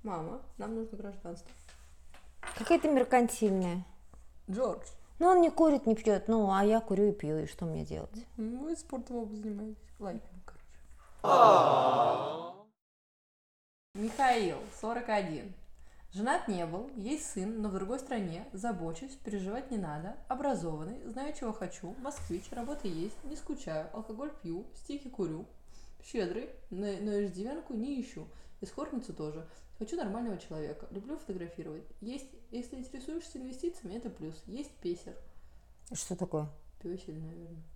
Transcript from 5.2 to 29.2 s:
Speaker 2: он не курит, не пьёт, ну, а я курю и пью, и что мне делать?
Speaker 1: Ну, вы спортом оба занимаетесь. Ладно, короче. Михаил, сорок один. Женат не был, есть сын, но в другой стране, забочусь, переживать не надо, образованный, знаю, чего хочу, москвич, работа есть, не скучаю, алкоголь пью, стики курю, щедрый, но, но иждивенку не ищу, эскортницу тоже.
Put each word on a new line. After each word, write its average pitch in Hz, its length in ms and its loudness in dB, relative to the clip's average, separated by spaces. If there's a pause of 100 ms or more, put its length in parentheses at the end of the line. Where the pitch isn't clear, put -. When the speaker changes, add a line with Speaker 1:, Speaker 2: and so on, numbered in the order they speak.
Speaker 2:
он 370 140 12
не 320 80 10
курит, 302 360 6
не 220 100 8
пьёт, 202 340 4
ну, 214 220 6
а 190 120 6
я 220 160 8
курю 208 300 4
и - 20 6
пью, 156 280 0
и 156 60 -2
что - 200 -6
мне 160 180 -2
делать? 156 420 -6 (120)
Speaker 1:
Ну, 240 260 -4
вы 320 140 -2
спортом 247 400 -6
оба 214 180 -6
занимаетесь. 214 480 -6 (160)
Ладно, 190 220 -6 (240)
короче. - 180 -16 (3250)
Михаил, 220 600 4 (220)
сорок 233 300 -2
один. 185 440 0 (600)
Женат 254 340 2
не 175 180 0
был, 190 300 -6
есть 247 340 -4
сын, 214 320 -2
но 208 80 0
в 185 40 -2
другой 190 260 -2
стране, 170 540 -4
забочусь, 190 720 -4
переживать 202 460 -4
не 233 80 -2
надо, 170 380 -4 (120)
образованный, 190 800 -2
знаю, 269 300 -4
чего 226 160 -2
хочу, 185 480 -6
москвич, 220 500 -4
работа 240 360 -4
есть, 175 380 -4
не 294 100 -6
скучаю, 160 580 -4
алкоголь 220 380 -8 (100)
пью, 175 240 -6 (100)
стики 285 340 -10
курю, 175 360 -4 (580)
щедрый, 208 460 -2 (220)
но, 196 160 -4 (140)
но 208 220 0
иждивенку 226 500 -4
не 247 280 -2
ищу, - 240 -10 (360)
эскортницу 262 520 -6
тоже. 151 320 -6 (320)